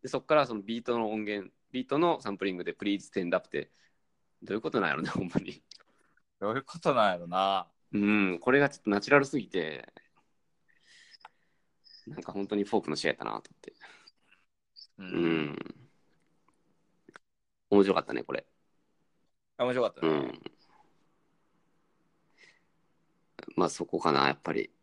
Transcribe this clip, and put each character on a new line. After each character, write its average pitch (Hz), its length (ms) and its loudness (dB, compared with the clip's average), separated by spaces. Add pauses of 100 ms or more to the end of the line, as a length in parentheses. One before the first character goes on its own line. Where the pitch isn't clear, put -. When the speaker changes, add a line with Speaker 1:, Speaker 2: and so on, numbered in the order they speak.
Speaker 1:
で、 127 60 -8
そ 139 100 -2
っ - 80 -8
か 156 80 4
ら 143 120 6
そ 120 80 -6
の 104 80 -6
ビ 113 180 -6
ー - 20 -16
ト 120 160 -2
の 107 140 -2
音 107 120 -4
源、 104 300 -6 (160)
ビ 127 140 -6
ー - 20 -12
ト 143 120 0
の 165 220 2
サ 101 100 -8
ン 101 60 -6
プ 98 80 -6
リ 98 80 0
ン 90 40 -6
グ 87 80 -8
で - 100 -4
プ - 100 -10
リ 101 140 0
ー - 20 -6
ズ - 60 -20
ス - 40 -20
テ 98 120 -2
ン 87 80 -2
ド 92 80 2
ア - 20 2
ッ - 40 -20
プ - 40 -20
っ - 20 -16 (120)
て、 - 80 -12 (720)
ど - 100 -8
う 101 40 -2
い - 20 -2
う - 20 -4
こ 156 100 -6
と 123 100 0
な 87 80 2
ん - 20 0
や 67 60 0
ろ 78 60 -4
な、 - 100 -6
ほ - 100 -2
ん 90 60 -6
ま - 120 -2
に。 - 220 -14 (760)
Speaker 2:
ど 101 100 -2
う 117 60 -2
い - 20 -2
う 139 60 -8
こ - 160 -16
と 160 120 2
な 113 160 6
ん 95 40 4
や 87 60 -2
ろ 85 100 -12
な。 95 420 2 (220)
Speaker 1:
う 104 60 0
ん、 101 420 2
こ 127 100 0
れ 135 80 6
が 143 100 4
ち - 100 -8
ょ - 20 -20
っ - 20 -20
と 107 80 -2
ナ 101 100 2
チ 120 100 -4
ュ - 20 6
ラ 143 80 8
ル 139 40 0
す 139 160 -4
ぎ 95 80 -12
て、 78 440 -6 (2250)
な 127 100 -12
ん 113 40 -12
か - 100 -12
本 98 160 -4
当 104 80 0
に 101 80 2
フ 110 120 -2
ォ 98 40 4
ー - 40 -12
ク 78 60 -6
の 73 60 -2
試 85 100 -2
合 76 40 4
や - 40 0
っ - 20 -8
た - 80 -12
な 53 60 -4
と 55 60 -6
思 - 60 -10 (140)
っ - 40 -20
て。 - 140 -18 (1200)
Speaker 2:
う 95 60 -14
ん。 - 20 -14
Speaker 1:
う 92 40 -12 (420)
ん。 - 40 -10 (2250)
面 101 120 8
白 95 120 6
か 85 60 4
っ - 40 -10
た - 80 -8
ね、 60 100 -2
こ - 100 -8
れ。 - 140 -6 (1080)
Speaker 2:
あ、 123 80 -2
面 123 80 -2
白 123 120 0
か 107 60 0
っ - 40 -20
た - 80 -8
ね。 82 60 2
Speaker 1:
う 80 40 4
ん。 64 300 -4 (3250)
ま 90 100 2
あ、 - 20 0
そ - 180 -6
こ 92 140 -4
か 80 120 4
な、 69 140 6
や 69 80 4
っ - 60 -12
ぱ 82 120 -4
り。 - 200 -4 (100)